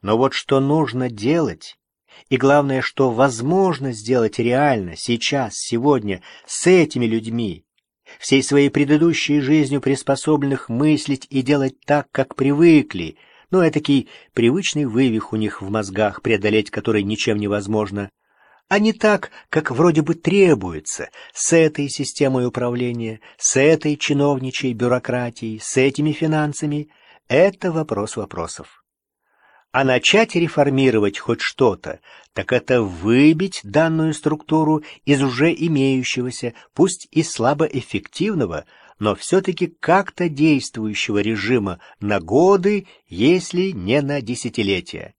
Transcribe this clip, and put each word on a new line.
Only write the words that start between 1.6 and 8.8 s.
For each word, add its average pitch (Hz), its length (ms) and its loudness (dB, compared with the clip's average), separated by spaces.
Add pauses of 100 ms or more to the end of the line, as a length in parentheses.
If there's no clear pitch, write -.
и 135 80 0
главное, 135 460 2
что 131 280 0
возможно 135 800 0
сделать 113 480 -2
реально, 120 580 0
сейчас, 120 600 -4
сегодня, 117 680 0 (240)
с - 220 -2
этими 160 360 4
людьми, 113 600 -4 (560)
всей 135 240 2
своей 139 260 4
предыдущей 147 680 2